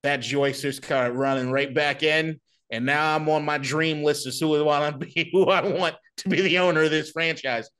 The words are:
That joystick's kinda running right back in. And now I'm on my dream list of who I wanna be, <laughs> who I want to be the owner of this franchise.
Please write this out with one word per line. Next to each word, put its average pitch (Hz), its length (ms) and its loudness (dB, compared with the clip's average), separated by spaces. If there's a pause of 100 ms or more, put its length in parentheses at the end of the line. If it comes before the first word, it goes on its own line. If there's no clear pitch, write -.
That 143 140 0
joystick's 135 640 -2
kinda 127 320 0
running 131 400 -2
right 139 220 -2
back 147 300 0
in. 156 360 0 (320)
And 117 140 -4
now 151 300 2
I'm 156 140 0
on 151 160 2
my 147 120 -2
dream 151 460 -2
list 147 240 0
of 127 120 -8
who 156 160 2
I 147 60 2
wanna 147 360 2
be, - 320 -4
<laughs> - 40 -8
who 190 120 6
I 185 160 4
want 175 340 -2 (220)
to - 120 -6
be 196 120 2
the 180 180 2
owner 170 240 4
of 156 80 4
this 151 200 -2
franchise. 139 580 -4 (100)